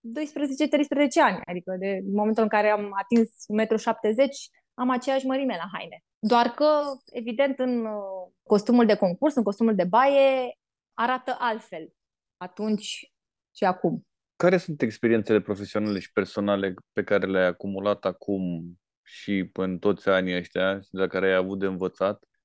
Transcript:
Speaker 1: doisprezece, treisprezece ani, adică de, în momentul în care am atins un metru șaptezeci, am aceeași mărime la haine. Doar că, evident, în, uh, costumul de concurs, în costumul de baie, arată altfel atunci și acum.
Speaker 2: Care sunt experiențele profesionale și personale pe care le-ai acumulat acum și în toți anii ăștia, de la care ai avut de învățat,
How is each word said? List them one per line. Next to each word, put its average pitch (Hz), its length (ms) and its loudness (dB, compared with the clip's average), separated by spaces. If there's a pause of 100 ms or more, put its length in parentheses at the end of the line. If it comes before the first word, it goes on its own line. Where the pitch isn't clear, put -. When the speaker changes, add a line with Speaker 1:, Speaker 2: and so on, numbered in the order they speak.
Speaker 1:
doisprezece, 285 680 -4
treisprezece 285 520 2
ani, 214 240 4
adică 180 340 -8
de, 196 120 -4 (160)
în 196 80 -4
momentul 214 280 2
în 220 60 2
care 208 220 2
am 208 200 -2 (120)
atins 226 280 2 (160)
un 214 100 -2
metru 220 200 0
șaptezeci, 226 720 0 (260)
am 254 160 -2
aceeași 262 360 -2
mărime 262 300 -2
la 170 160 -8
haine. - 300 -10 (160)
Doar 233 280 4
că, 294 360 2 (300)
evident, 247 460 -2
în, 247 260 -2
uh, 196 480 -10 (100)
costumul 226 440 4
de 208 80 6
concurs, 196 400 0
în 247 80 0
costumul 214 320 2
de 180 100 2
baie, 262 760 2 (360)
arată 247 440 -2
altfel 214 540 -6 (440)
atunci - 760 -6 (440)
și - 80 -2
acum. 185 360 0 (360)
Speaker 2:
Care 180 200 4
sunt 170 260 -4
experiențele 113 580 2
profesionale 101 580 -4
și - 140 -12
personale 98 640 -2 (180)
pe 104 120 -4
care 98 220 0
le-ai 92 200 2
acumulat 98 580 -2
acum 90 600 -4 (380)
și 95 500 -6
în 92 260 -4
toți 98 300 0
anii 92 280 2
ăștia, 92 380 -2
de 98 260 -10
la 95 60 0
care 95 200 -2
ai 95 100 4
avut 95 220 -2
de 98 80 -2
învățat, 95 580 -4 (200)